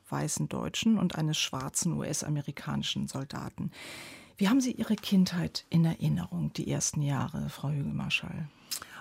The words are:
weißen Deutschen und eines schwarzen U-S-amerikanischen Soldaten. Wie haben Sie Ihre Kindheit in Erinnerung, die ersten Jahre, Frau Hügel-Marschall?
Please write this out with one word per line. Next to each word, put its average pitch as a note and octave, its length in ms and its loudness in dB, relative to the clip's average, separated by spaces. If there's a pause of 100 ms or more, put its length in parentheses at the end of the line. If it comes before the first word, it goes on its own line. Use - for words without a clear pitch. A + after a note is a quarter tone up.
(120)
weißen D3 360 0
Deutschen - 520 2
und F3+ 160 2
eines D#3 240 0
schwarzen C#3 540 -2
U-S-amerikanischen C#3+ 1120 -2
Soldaten. - 640 -6 (680)
Wie F#3+ 100 4
haben C4 140 6
Sie B3 120 0
Ihre A3 220 0
Kindheit F3+ 760 2
in E3 140 6
Erinnerung, D3+ 680 0
die - 160 -2
ersten D3+ 320 0
Jahre, C#3+ 480 0
Frau C#3+ 200 -4
Hügel-Marschall? D3 800 -2 (540)